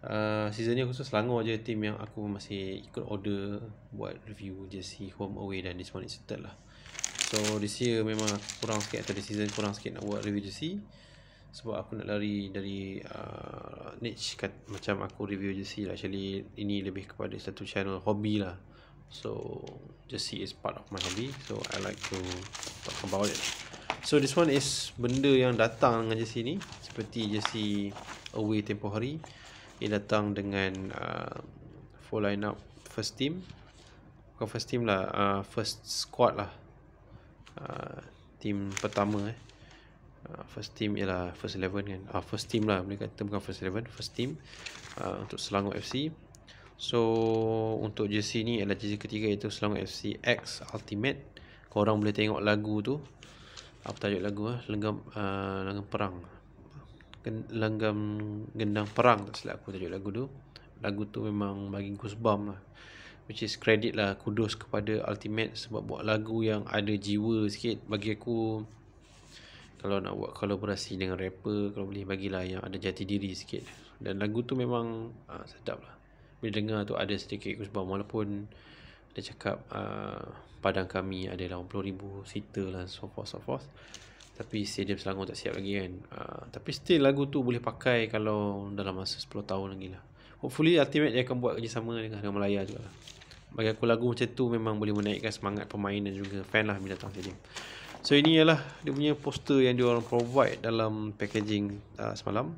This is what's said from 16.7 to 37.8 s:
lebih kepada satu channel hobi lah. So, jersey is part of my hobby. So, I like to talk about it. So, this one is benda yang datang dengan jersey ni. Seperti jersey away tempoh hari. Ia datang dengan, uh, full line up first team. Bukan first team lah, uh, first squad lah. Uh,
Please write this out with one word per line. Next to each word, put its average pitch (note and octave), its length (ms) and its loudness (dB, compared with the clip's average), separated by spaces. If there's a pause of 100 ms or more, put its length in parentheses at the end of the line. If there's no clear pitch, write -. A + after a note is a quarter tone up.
lebih F#2+ 320 -6
kepada G2+ 240 -6
satu G2+ 240 -8
channel G2 400 -2
hobi G#2 400 2
lah. F#2 160 -6 (480)
So, - 560 -6 (480)
jersey G#2+ 320 -4
is G2 80 -6
part - 320 -6
of - 80 -16
my G2 80 -4
hobby. F#2+ 320 -2 (160)
So, G#2+ 240 -4
I - 80 -2
like G2 320 -4
to F#2+ 80 -2 (640)
talk - 240 -8
about G2 240 2
it. - 80 -2 (680)
So, D3 160 8
this C3+ 160 4
one E3+ 160 8
is - 480 2
benda C3 320 6
yang B2+ 240 8
datang A2+ 480 6
dengan A2+ 160 2
jersey A#2 240 -2
ni. E3+ 160 -2 (240)
Seperti A2+ 400 -4
jersey G#2 640 2 (480)
away G#2+ 240 2
tempoh G#2 320 -2
hari. A#2+ 240 -2 (640)
Ia G#2+ 160 2
datang G#2 400 2
dengan, G2 560 0
uh, - 480 -4 (640)
full A2 160 -2
line G2+ 240 2
up G#2 160 -2 (240)
first - 320 -6
team. D#3+ 240 0 (960)
Bukan - 80 -2
first A2 240 -4
team A#2+ 160 2
lah, F#2+ 240 4
uh, G2 320 4
first - 480 -4
squad - 480 4
lah. G2+ 160 -2 (1040)
Uh, - 480 -8 (400)